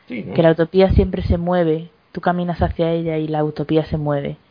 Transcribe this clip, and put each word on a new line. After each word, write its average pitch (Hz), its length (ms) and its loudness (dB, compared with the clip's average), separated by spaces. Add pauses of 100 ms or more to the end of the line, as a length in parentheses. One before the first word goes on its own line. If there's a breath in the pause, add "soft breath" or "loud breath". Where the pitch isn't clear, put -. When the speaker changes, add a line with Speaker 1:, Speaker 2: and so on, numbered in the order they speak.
Speaker 1:
Sí, 240 160 -10
¿no? - 120 -10
Speaker 2:
Que 175 100 4
la 165 80 6
utopía 185 400 2
siempre 185 320 2
se 185 120 0
mueve, 170 540 0 (220)
tú 180 80 -12
caminas 175 420 -2
hacia 165 300 0
ella 165 260 -2
y 156 80 -2
la 151 160 -2
utopía 151 440 0
se 160 100 -4
mueve. 147 400 -4 (140)